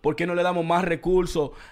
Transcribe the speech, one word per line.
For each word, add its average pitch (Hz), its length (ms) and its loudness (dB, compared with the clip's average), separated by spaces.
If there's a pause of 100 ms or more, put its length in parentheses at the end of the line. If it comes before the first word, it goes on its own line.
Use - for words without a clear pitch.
por 151 140 0
qué 170 120 -2
no 175 80 -2
le 175 80 2
damos 180 220 0
más 170 200 2
recursos, 170 680 0 (200)